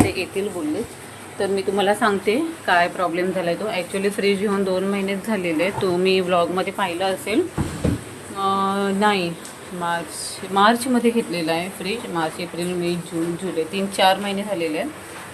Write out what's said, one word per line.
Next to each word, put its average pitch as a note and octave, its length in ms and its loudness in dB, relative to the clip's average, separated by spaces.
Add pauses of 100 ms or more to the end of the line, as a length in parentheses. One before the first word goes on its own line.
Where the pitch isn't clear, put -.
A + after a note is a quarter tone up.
(180)
येतील G3 320 -4
बोलले. D#3+ 320 -4 (580)
तर G3 80 0
मी G3 140 0
तुम्हाला G3 340 2
सांगते G#3+ 500 2 (200)
काय F3 220 4
प्रॉब्लेम F3+ 440 0
झाला F3 200 0
आहे E3+ 80 -2
तो. G3 60 -4
Actually F#3+ 460 -2
फ्रीज G3+ 280 2
घेऊन G3+ 240 2
दोन F#3 200 2
महिनेच G3 440 -2
झालेले F3 360 0
आहे, G3 180 0
तो F3+ 160 2
मी F#3 220 4
व्लॉगमध्ये F3+ 540 2
पाहिलं F#3 320 -2
असेल. G3+ 420 0 (880)
अ, G3 600 2
नाही, G3 380 2 (400)
मार्च, E3+ 680 -6 (120)
मार्चमध्ये A#3 600 6
घेतलेला E3+ 400 0
आहे E3+ 180 0
फ्रीज. G3 420 -6
मार्च, D#3+ 280 -2
एप्रिल, F3 340 -4
मे, F3 220 0
जून, E3+ 400 -4
जुलै, E3 280 -2
तीन G3 240 -4
चार F#3+ 300 4
महिने G3+ 260 -2
झालेले E3+ 340 -2
आहेत. A#3 120 -2 (440)